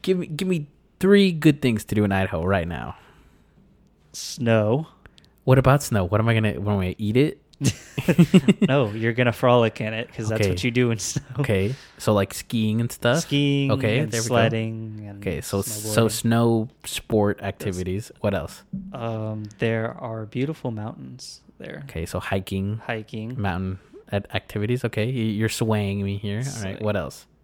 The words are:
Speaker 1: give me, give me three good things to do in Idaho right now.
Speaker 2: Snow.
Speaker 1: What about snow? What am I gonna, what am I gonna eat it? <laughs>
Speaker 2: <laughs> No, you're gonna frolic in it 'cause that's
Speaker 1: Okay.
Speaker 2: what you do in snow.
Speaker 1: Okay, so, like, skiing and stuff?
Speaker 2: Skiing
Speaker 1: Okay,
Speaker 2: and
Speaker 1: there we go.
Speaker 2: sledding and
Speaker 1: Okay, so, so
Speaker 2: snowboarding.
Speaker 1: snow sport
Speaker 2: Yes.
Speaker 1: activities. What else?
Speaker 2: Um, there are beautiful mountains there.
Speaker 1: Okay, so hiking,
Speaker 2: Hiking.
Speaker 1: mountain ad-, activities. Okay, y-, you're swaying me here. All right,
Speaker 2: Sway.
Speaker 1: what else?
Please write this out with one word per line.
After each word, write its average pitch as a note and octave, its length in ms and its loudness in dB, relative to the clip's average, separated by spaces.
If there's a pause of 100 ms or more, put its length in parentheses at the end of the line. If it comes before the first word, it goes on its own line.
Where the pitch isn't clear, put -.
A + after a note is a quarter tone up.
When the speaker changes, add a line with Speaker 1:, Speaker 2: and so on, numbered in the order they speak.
Speaker 1:
give F#3 180 0
me, E3+ 100 -4
give D#3+ 200 -4
me E3 200 -2 (300)
three G3 340 6
good D3+ 280 4
things A2+ 240 0
to - 100 -4
do G#2 100 4
in G2 80 2
Idaho F#2+ 320 0
right F#2 220 2
now. C#2 300 -8 (1160)
Speaker 2:
Snow. A2+ 720 0 (580)
Speaker 1:
What C3 140 6
about C3+ 240 4
snow? G2+ 220 0
What G#2 180 2
am A2+ 80 2
I A2+ 40 4
gonna, A2 200 2
what G2+ 180 -2
am G2+ 60 2
I F#2+ 60 0
gonna F2+ 140 -2
eat G#2+ 200 0
it? D3+ 240 2 (180)
<laughs> - 1000 4
Speaker 2:
<laughs> F#3+ 80 2
No, C3 240 2
you're A2+ 200 0
gonna A#2+ 200 4
frolic A#2+ 480 4
in A2 120 -4
it A2+ 200 -8
'cause G#2+ 160 -4
that's A2 140 0
Speaker 1:
Okay. G2 80 4
Speaker 2:
what F2+ 140 -2
you B2 60 2
do A#2+ 200 2
in A2+ 80 0
snow. - 240 -6 (180)
Speaker 1:
Okay, G#2+ 340 0 (240)
so, G#2+ 160 2
like, G2 180 2
skiing A2 480 -2
and A#2 100 -2
stuff? B2 300 0
Speaker 2:
Skiing C#3+ 520 0
Speaker 1:
Okay, A#2 260 0
Speaker 2:
and D3 140 -2
Speaker 1:
there A#2 80 -2
we A2+ 40 -2
go. A#2 40 -4
Speaker 2:
sledding A2+ 800 0
and G2+ 120 -14
Speaker 1:
Okay, F#2+ 240 -4
so, - 200 -2
so G#2+ 440 0
Speaker 2:
snowboarding. G#2+ 60 2
Speaker 1:
snow A2+ 560 2 (160)
sport - 560 0
Speaker 2:
Yes. G2 80 -6
Speaker 1:
activities. F#2 720 -6
What G2+ 140 0
else? - 280 -8 (300)
Speaker 2:
Um, A2 520 -6 (140)
there A2+ 400 -2
are A2+ 280 -8
beautiful C3 440 -6
mountains B2 720 -12 (160)
there. - 260 -14
Speaker 1:
Okay, E2 220 -8
so - 140 -6
hiking, G2 680 -4
Speaker 2:
Hiking. A2+ 540 -8
Speaker 1:
mountain F#2+ 380 -4 (340)
ad-, G2+ 200 -4
activities. G#2+ 520 -4
Okay, A2+ 220 -2
y-, B2+ 60 -4
you're A2 360 -2
swaying G#2 560 -2
me G2 120 -2
here. G2+ 300 -6
All A#2 180 -8
right, F#2+ 120 -8
Speaker 2:
Sway. - 80 -10
Speaker 1:
what G#2 120 0
else? D2+ 300 -6 (180)